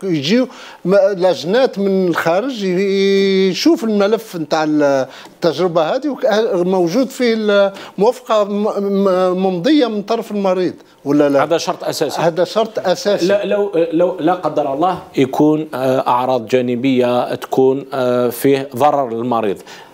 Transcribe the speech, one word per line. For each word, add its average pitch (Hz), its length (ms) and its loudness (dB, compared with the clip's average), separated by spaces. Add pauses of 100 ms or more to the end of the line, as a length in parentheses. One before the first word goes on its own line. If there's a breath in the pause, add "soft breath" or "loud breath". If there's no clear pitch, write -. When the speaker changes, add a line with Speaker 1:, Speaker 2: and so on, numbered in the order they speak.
Speaker 1:
ويجيو 190 440 0 (380 loud breath)
م-، 180 100 2
لجنات 190 840 2
من 190 280 2
الخارج 202 560 -2
ي-، 196 880 2
يشوف 302 340 0
الملف 214 520 0
نتاع 160 320 -2
التجربة 151 1300 0
هذه، 277 140 -2
وك-، 254 160 -6 (280)
موجود 185 560 0
فيه 240 280 -2
الموافقة 208 1040 0
م-، 202 200 -2
م-، 196 760 0
ممضية 190 500 2
من 208 140 -4
طرف 226 300 -4
المريض، 185 420 0 (320 soft breath)
ولا 147 240 4
لا؟ 139 140 4
Speaker 2:
هذا 160 140 0
شرط 160 260 -4
أساسي. 160 380 -4
Speaker 1:
هذا 170 220 0
شرط 214 360 -2
أساسي. 185 460 0
Speaker 2:
لا، 202 200 2
لو، 202 260 -2 (200)
لو 170 280 0
لا 160 140 2
قدر 143 400 -2
الله 175 260 -2 (180)
يكون، 151 560 2
آه، 131 340 0
أعراض 127 400 0
جانبية 123 880 0
تكون، 135 580 0
آه، 123 360 0
فيه 139 460 0
ضرر 139 380 0
للمريض، 113 440 -2 (360 loud breath)